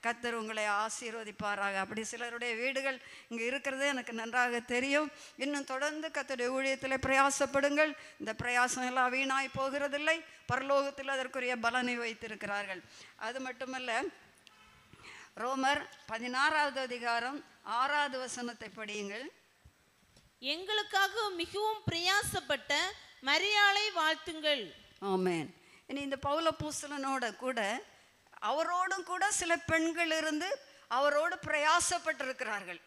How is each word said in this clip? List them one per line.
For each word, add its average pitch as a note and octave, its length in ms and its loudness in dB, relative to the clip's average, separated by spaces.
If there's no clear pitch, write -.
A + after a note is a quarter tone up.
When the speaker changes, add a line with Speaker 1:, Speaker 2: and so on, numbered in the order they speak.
Speaker 1:
கர்த்தர் A#3+ 340 -2
உங்களை A3 300 -4
ஆசீர்வதிப்பாராக. G#3 1120 -2
அப்படி G#3 280 -2
சிலருடைய A#3 500 -4
வீடுகள் C4 480 -2
இங்க A3+ 160 -4
இருக்கிறதே C4+ 420 -2
எனக்கு B3+ 260 -2
நன்றாக A#3+ 480 0
தெரியும். C4+ 500 2
இன்னும் C#4 280 -2
தொடர்ந்து D4+ 500 -2
கர்த்தருடைய C4 460 0
ஊழியத்திலே C4+ 360 0
பிரயாசப்படுங்கள். C#4 840 4
இந்த G#3+ 240 -4
பிரயாசம் B3 440 2
எல்லாம் B3+ 240 4
வீணாய் C4+ 480 0
போகிறதில்லை. C#4+ 680 0
பரலோகத்தில் C#4 560 0
அதற்குரிய B3+ 480 -2
பலனை A#3+ 400 2
வைத்திருக்கிறார்கள். G#3 840 -6
அது A#3+ 240 -6
மட்டுமல்ல, B3+ 600 -4
ரோமர் C4+ 500 0
பதினாறாவது C4 720 2
அதிகாரம் A#3+ 640 -2
ஆறாவது C4 560 0
வசனத்தை A#3+ 580 -8
படியுங்கள். G#3 460 -6
Speaker 2:
"எங்களுக்காக G4 920 0
மிகவும் G4+ 600 -2
பிரயாசப்பட்ட E4+ 840 0
மரியாளை G4+ 760 4
வாழ்த்துங்கள்." D#4 760 0
Speaker 1:
ஆமென். F#3 460 0
இனி C#4 140 -6
இந்த C#4 160 -4
பவுலப்போஸ்தலனோட C#4+ 1120 -2
கூட, A#3 460 -2
அவரோடும் F4 600 0
கூட F#4 300 0
சில F4 240 2
பெண்கள் E4 540 2
இருந்து D#4+ 480 0
அவரோடு D4 580 2
பிரயாசப்பட்டிருக்கிறார்கள். C#4+ 1400 0